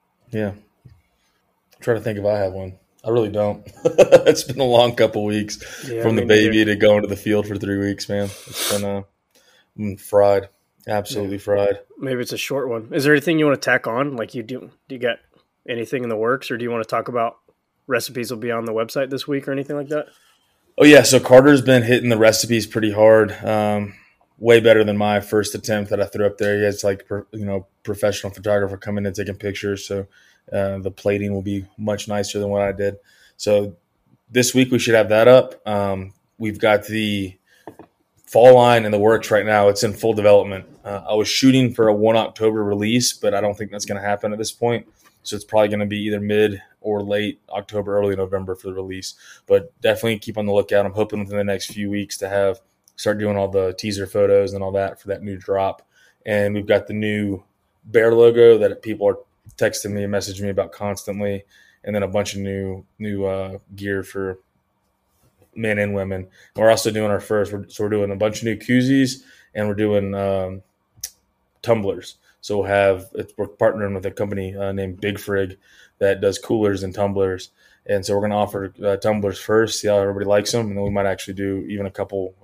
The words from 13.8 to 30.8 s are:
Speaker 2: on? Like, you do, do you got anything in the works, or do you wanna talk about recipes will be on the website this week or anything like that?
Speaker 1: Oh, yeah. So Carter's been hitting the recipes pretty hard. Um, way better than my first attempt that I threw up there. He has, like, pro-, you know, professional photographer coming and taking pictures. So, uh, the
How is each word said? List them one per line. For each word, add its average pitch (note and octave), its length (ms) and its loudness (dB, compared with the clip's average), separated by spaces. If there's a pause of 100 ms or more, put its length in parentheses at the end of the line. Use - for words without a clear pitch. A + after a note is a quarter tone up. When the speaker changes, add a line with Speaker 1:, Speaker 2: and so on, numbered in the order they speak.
Speaker 2:
on? C3 320 -4
Like, G#2+ 160 -8
you A#2+ 80 -8
do, B2 300 -14 (180)
do C3+ 60 -14
you A#2+ 40 -16
got A#2+ 200 -4 (500)
anything A#2+ 320 -6
in A#2+ 80 -6
the A2+ 80 -4
works, A#2+ 320 -2
or B2 80 -6
do A#2 60 -8
you A#2 80 -6
wanna A2+ 140 -4
talk A#2 220 -4
about A#2 300 -4 (480)
recipes A#2+ 460 -6
will A2+ 80 -8
be A#2+ 100 -6
on A2+ 160 -4
the A2 80 -6
website C3 380 -4
this C3+ 160 -8
week C#3 200 -6
or C#3+ 40 -6
anything C#3 240 -8
like C#3+ 140 -10
that? D3+ 180 -6 (680)
Speaker 1:
Oh, - 100 8
yeah. C#3+ 180 12
So B2+ 160 4
Carter's C3+ 420 8
been B2 220 4
hitting A#2+ 260 2
the A2 80 2
recipes A2 480 4
pretty G#2+ 260 -2
hard. G#2+ 400 6 (140)
Um, G#2 480 -2 (460)
way A#2 200 6
better A2 240 6
than G#2 140 0
my G#2 220 0
first G#2 340 -2
attempt G#2 380 -6
that G2+ 100 -2
I F#2+ 40 0
threw G#2 200 -4
up G2+ 140 -4
there. G#2 180 0
He G#2 80 0
has, G2+ 180 -2
like, G2 240 -2
pro-, G2+ 240 -10
you G#2+ 140 -10
know, G2 220 -8 (160)
professional G2+ 500 -6
photographer G2+ 420 -2
coming G2+ 300 -8
and F#2+ 100 -6
taking G2 200 -8
pictures. G2+ 500 -8
So, G2 220 -8 (440)
uh, G2 280 -4
the F#2+ 120 -8